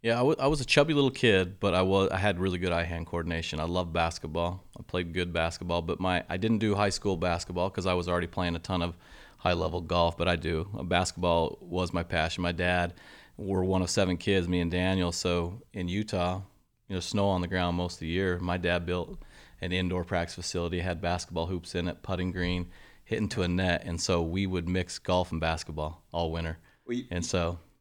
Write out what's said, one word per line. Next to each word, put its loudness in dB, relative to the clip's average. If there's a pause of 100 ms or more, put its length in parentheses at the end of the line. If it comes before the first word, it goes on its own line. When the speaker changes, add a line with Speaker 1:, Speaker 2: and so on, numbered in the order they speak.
Speaker 1:
Yeah, 2
I, 0
w-, 4
I 2
was 2
a -2
chubby 6
little 4
kid, 4
but 2
I 4
was, 4
I 0
had 2
really 0
good 0
eye-hand -2
coordination. -4
I 0
loved -2
basketball. -2 (160)
I -14
played -4
good -2
basketball, -2
but -4
my, 0
I -4
didn't 2
do 2
high 2
school -2
basketball -2
'cause -4
I 2
was 0
already 0
playing -2
a -4
ton -2
of -2 (400)
high-level 0
golf, 2
but 2
I 4
do. -2 (100)
Uh, -6
basketball 2
was -2
my 0
passion. -2
My 0
dad, 0 (420)
we're 0
one 2
of 0
seven 2
kids, 2
me 2
and 0
Daniel, 2
so -2 (100)
in -4
Utah, -2 (480)
you -6
know, 0
snow 0
on 2
the -2
ground 0
most -2
of -16
the -6
year. 0
My -2
dad 0
built -4 (440)
an -4
indoor 0
practice -2
facility, -2
had -2
basketball -2
hoops -6
in 0
it, -6
putting -2
green, -2 (380)
hitting 0
to -2
a 2
net, 2
and -4
so 2
we 0
would -2
mix -2
golf 0
and -4
basketball -4
all 0
winter. -4 (280)
Speaker 2:
Well, -4
you, -6
Speaker 1:
And -4
so 0 (220)